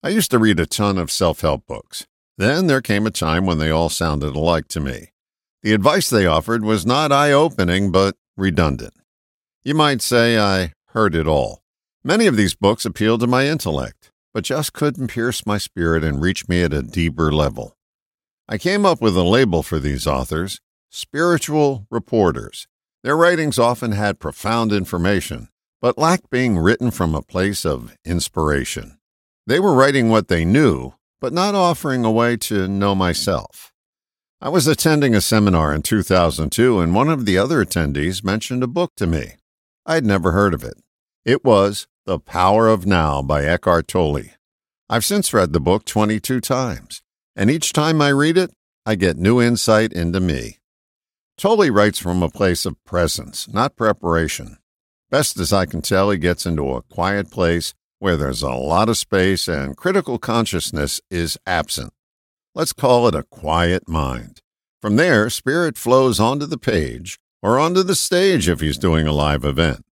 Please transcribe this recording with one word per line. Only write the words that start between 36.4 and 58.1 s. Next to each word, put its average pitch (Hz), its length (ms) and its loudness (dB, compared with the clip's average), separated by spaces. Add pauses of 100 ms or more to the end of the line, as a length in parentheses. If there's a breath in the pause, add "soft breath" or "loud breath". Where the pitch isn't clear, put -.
two, 117 280 2
and 85 160 0
one 131 140 2
of 135 180 -2
the 92 100 2
other 120 280 2
attendees 82 580 -4
mentioned 110 400 -4
a 127 60 -4
book 170 300 -4
to 95 100 -2
me. 78 240 -4 (520)
I'd 160 220 -2
never 95 240 2
heard 98 240 2
of 64 80 -8
it. 53 120 -12 (500)
It 123 200 0
was 101 440 2 (180)
The 87 140 -4
Power 101 480 2
of 98 180 2
Now 78 340 2
by 71 220 -2
Eckhart 85 460 0
Tolle. 76 420 -2 (580)
I've 113 160 -2
since 202 300 -2
read 90 180 2
the 82 60 0
book 90 260 0
twenty-two 107 560 -2
times, 123 600 -6 (320)
and 101 160 0
each 156 220 -2
time 156 280 0
I 143 100 4
read 151 280 2
it, 180 140 -2 (340)
I 110 80 0
get 87 220 0
new 113 260 2
insight 113 500 2
into 85 280 -2
me. 65 380 -4 (800)
Tolle 202 320 4
writes 104 280 4
from 90 240 -2
a 80 60 0
place 90 380 -2
of - 180 -10
presence, - 640 -4
not 113 260 -2
preparation. 82 840 -2 (520)
Best 139 280 -2
as 92 140 -2
I 95 120 2
can 87 160 -8
tell, 98 300 0
he 98 80 -2
gets 87 260 -2
into 76 300 -4
a 60 80 -8
quiet 98 480 -4
place 85 440 -2 (240)
where 90 200 0